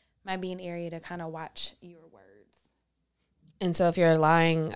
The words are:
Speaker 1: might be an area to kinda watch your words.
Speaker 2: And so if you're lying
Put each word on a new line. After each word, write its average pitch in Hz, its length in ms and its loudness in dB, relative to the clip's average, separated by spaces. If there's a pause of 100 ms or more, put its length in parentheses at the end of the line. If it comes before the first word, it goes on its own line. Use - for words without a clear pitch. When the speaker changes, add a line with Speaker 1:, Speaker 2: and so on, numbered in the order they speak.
(260)
Speaker 1:
might 190 160 -6
be 185 100 -6
an 185 80 -10
area 170 300 -8
to 165 100 -10
kinda 175 260 -12
watch 160 540 -10
your 170 320 -20
words. 98 460 -20 (1040)
Speaker 2:
And 175 160 0
so 175 100 4
if 170 100 0
you're 165 200 6
lying 160 580 4